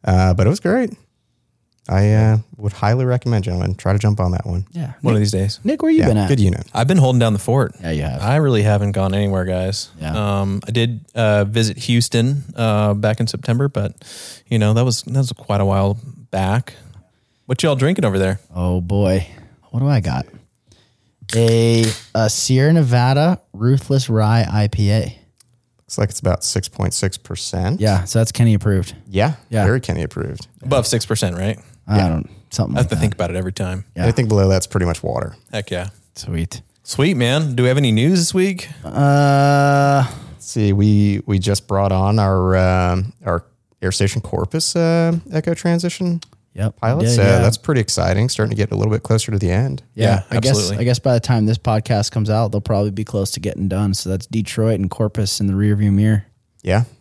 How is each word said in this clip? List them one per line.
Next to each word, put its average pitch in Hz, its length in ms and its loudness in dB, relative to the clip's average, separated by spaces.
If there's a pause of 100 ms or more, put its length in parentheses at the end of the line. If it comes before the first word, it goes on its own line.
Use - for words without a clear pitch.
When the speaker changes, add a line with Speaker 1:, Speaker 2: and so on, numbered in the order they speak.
Speaker 1:
Uh, 92 300 4
but 95 120 2
it - 40 4
was 175 100 -2
great. 220 320 0 (960)
I, 101 240 2
uh, 110 260 4 (200)
would 104 160 -4
highly 120 320 0
recommend, 120 380 0
gentlemen, 90 300 -2
try - 200 -2
to 101 40 0
jump 104 220 0
on 90 120 0
that - 140 -4
one. 90 260 -4
Speaker 2:
Yeah. 156 200 -8 (100)
Speaker 3:
One 117 120 2
of 107 60 2
Speaker 2:
Nick, 107 60 2
Speaker 3:
these 104 60 -2
days. 98 320 -4
Speaker 2:
Nick, 294 180 -2
where 320 80 2
you 320 100 4
Speaker 1:
Yeah, - 80 2
Speaker 2:
been 110 100 2
at? 95 100 0
Speaker 1:
good 131 120 2
unit. 95 340 0
Speaker 3:
I've 120 140 2
been 190 100 4
holding 127 220 6
down 110 140 2
the 98 40 -2
fort. 120 440 0
Speaker 2:
Yeah, 85 80 -8
you 76 120 -2
have. 71 200 -6
Speaker 3:
I 127 140 0
really 131 260 2
haven't 101 300 2
gone 95 220 -2
anywhere, 98 300 0
guys. 92 440 -4 (120)
Speaker 2:
Yeah. 104 400 -2
Speaker 3:
Um, 98 260 -2
I 104 60 -10
did, 117 280 -2 (140)
uh, 104 300 2
visit 107 340 -2
Houston, 120 680 0 (120)
uh, 107 380 0
back 107 260 -2
in 113 60 0
September, 127 420 -2
but, 101 260 -4 (540)
you 117 100 0
know, 107 160 4
that 120 100 2
was, 120 180 -2
that 131 160 -4
was 123 140 -2
quite 101 280 -4
a 98 60 2
while 98 320 0 (320)
back. 95 420 -2 (720)
What - 180 -4
y'all 147 140 2
drinking 147 300 0
over 98 120 0
there? 95 220 0 (140)
Speaker 2:
Oh, 90 260 0
boy. 95 460 0 (440)
What 117 100 -4
do 135 80 0
I 131 120 2
got? 64 240 -4 (1120)
A, 113 500 4 (300)
a 110 160 2
Sierra 131 420 2
Nevada 139 680 2 (120)
Ruthless 131 560 0
Rye 110 420 2
I 104 180 0
P 104 220 0
A. - 280 -2 (600)
Speaker 1:
Looks - 180 -12
like 101 120 0
it's - 100 -10
about 90 240 -2
six - 240 -4
point - 260 -4
six - 220 -4
percent. 92 640 -6
Speaker 2:
Yeah, 98 240 2
so 113 140 -2
that's 113 140 2
Kenny 113 220 4
approved. 95 400 -2 (140)
Speaker 1:
Yeah, 104 260 0 (140)
Speaker 2:
Yeah. 107 160 0
Speaker 1:
very 131 160 2
Kenny 80 220 -4
approved. - 440 -8 (160)
Speaker 3:
Above 131 240 0
six 113 200 -2
percent, 92 300 -2
right? 98 220 -4 (280)
Speaker 2:
I 104 120 0
Speaker 1:
Yeah. 92 100 2
Speaker 2:
don't, 80 220 -4 (200)
something - 260 -4
Speaker 3:
I - 40 0
have - 40 2
Speaker 2:
like 80 60 -4
Speaker 3:
to - 60 -4
Speaker 2:
that. - 40 -2
Speaker 3:
think 107 140 0
about 87 160 -4
it 87 60 -6
every 92 160 -6
time. 95 320 -6 (120)
Speaker 2:
Yeah. 87 80 -4
Speaker 1:
Anything 117 240 0
below 101 200 4
that's 95 180 2
pretty 90 200 -2
much 82 160 -4
water. 60 320 -6 (180)
Speaker 3:
Heck 107 180 -8
yeah. 90 180 -6 (260)
Speaker 2:
Sweet. - 480 -8 (200)
Speaker 3:
Sweet, 165 340 0
man. 131 380 0
Do 123 80 0
we 123 60 4
have 131 100 2
any 127 140 2
news 147 280 2
this 170 140 -2
week? 185 340 -2 (160)
Speaker 2:
Uh, 143 1200 2 (260)
Speaker 1:
Let's - 140 -20
see, 104 260 0
we, 104 540 2
we 98 120 0
just 98 280 -2
brought 98 260 0
on 98 260 2
our, 95 380 2
um, 92 560 0 (120)
our 85 200 -4 (380)
Air 95 100 -2
Station 101 280 -2
Corpus, - 560 -6
uh, 165 420 0 (140)
Echo 156 220 -2
Transition 170 680 -2 (340)
Speaker 2:
Yep, 98 220 -2
we - 40 -20
Speaker 1:
pilot. 123 260 0
Speaker 2:
did, 120 100 4
Speaker 1:
So 101 60 4
Speaker 2:
yeah. 98 180 6
Speaker 1:
that's 107 180 4
pretty 135 220 0
exciting. 98 480 0
Starting 110 220 -2
to 107 60 -4
get 104 140 -2
a 104 60 -2
little 107 160 0
bit 110 100 -2
closer 113 300 0
to 98 60 -2
the 92 120 0
end. 131 320 -2 (120)
Speaker 2:
Yeah, 107 120 0
Speaker 3:
Yeah, 101 240 2
Speaker 2:
I 110 100 0
guess, 127 120 2
Speaker 3:
absolutely. 104 260 0
Speaker 2:
I 120 60 -2
guess 123 160 2
by 127 140 2
the 117 60 4
time 113 260 2
this 110 120 0
podcast 107 540 -2
comes 107 180 -2
out, 107 220 0
they'll 104 80 -2
probably 101 320 -2
be 104 120 -6
close 98 280 -4
to - 80 -8
getting 98 280 -4
done. 98 240 0
So - 180 -6
that's 95 160 -4
Detroit 110 540 -2
and 95 80 -2
Corpus 104 520 -2
in 101 80 0
the 98 60 0
rearview 104 380 2
mirror. 104 320 2 (380)
Speaker 1:
Yeah. 104 220 0 (160)